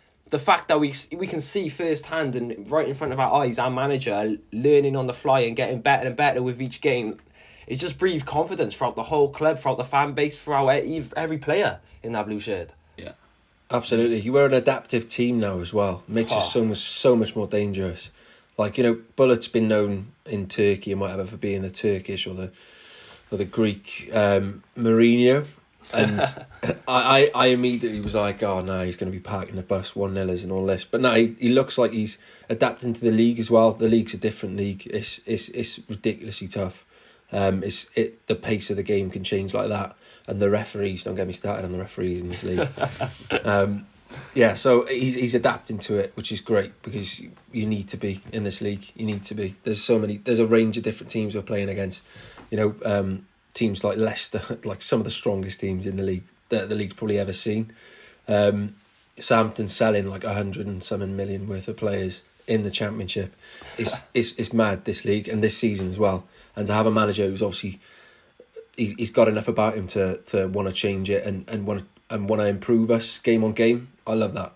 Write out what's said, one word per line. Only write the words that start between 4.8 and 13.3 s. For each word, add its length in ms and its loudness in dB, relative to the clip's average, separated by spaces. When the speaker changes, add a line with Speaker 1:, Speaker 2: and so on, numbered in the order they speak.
Speaker 1:
on 120 0
the 40 -2
fly 280 2
and 160 0
getting 260 -2
better 240 4
and 100 -4
better 260 2
with 200 -4
each 180 -8
game, 380 0
it 100 -6
just 220 -6
breathes 240 0
confidence 520 -2
throughout 220 -2
the 60 -4
whole 260 2
club, 300 2
throughout 180 -2
the 80 -4
fan 300 0
base, 260 -2
throughout 300 2
e-, 220 -4
every 220 -2
player 440 0
in 100 -8
that 140 -2
blue 140 -6
shirt. 300 -6
Speaker 2:
Yeah. 160 -14